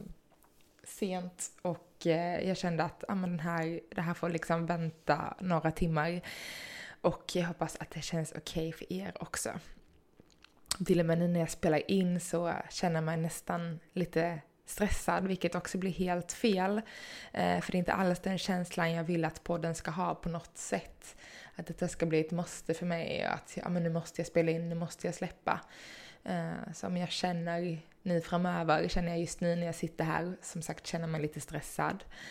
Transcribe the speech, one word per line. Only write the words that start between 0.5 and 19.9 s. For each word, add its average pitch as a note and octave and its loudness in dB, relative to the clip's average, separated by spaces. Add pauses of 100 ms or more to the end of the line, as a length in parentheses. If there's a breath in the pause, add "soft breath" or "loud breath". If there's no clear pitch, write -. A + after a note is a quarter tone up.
sent F#3 -4 (100)
och, - -2
eh, E3+ 2
jag F#3 2
kände E3+ 2
att, - -4
ah, G3+ 0
men F#3 0
den F3 0
här, E3 0 (160)
det F#3+ 0
här E3+ 2
får F3 0
liksom E3 0
vänta D#3+ 0
några E3 4
timmar. E3 2 (800 loud breath)
Och - 2
jag F3 2
hoppas E3 -2
att - -10
det D3+ -8
känns D#3+ -2
okej D#3+ -4
för - -8
er F#3 -4
också. - -4 (1400)
Till F3 6
och E3+ 6
med E3 6
nu F3 4
när F3 4
jag D#3+ 2
spelar D#3 4
in F3+ 4
så E3+ 0 (160)
känner E3+ 2
jag D#3+ 2
mig E3 2
nästan E3+ -2 (140)
lite E3+ 2 (240)
stressad, F#3 2
vilket F3+ 0
också F3+ -4
blir F#3 0
helt F3 0
fel. G3+ 4 (520 loud breath)
Eh, F3 2
för - -4
det F#3 0
är F3+ 4
inte F3+ 2
alls F#3 2
den F#3+ -2
känslan F3 0
jag E3 0
vill E3 2
att - -4
podden E3 -2
ska - -6